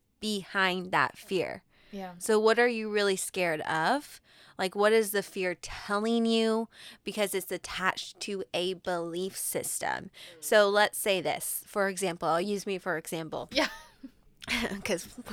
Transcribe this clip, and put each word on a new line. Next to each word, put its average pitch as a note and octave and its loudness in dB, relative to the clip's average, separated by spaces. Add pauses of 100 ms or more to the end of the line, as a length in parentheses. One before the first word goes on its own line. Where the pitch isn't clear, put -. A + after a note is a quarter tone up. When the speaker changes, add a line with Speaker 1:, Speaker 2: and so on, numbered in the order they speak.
(200)
Speaker 1:
behind F#3+ -2
that C#3+ 2
fear. - -4 (280)
Speaker 2:
Yeah. F#3+ -12
Speaker 1:
So G#3+ 4
what A3 6
are A#3+ 6
you A3 -2
really G3+ 4
scared E3+ -2
of? F3+ 0 (380)
Like, F#3+ 0
what G#3 6
is A3 4
the G3+ 2
fear F#3 -2
telling A3+ 0
you? A3+ 2 (360)
Because G3+ -2
it's F#3+ -4
attached - -4
to G3 -6 (100)
a F3+ 0
belief F3 -4
system. - -4 (280)
Speaker 2:
Mm. - -18
Speaker 1:
So G#3 6
let's G#3 2
say F#3+ 2
this. - -4
For G3 0
example, F#3 -2
I'll E3 4
use G3+ -2
me G3 -4
for F3 -2
example. D#3+ -6
Speaker 2:
Yeah. C4+ 2 (760)
Speaker 1:
<laughs> A3+ -4
'Cause F3+ -2 (260)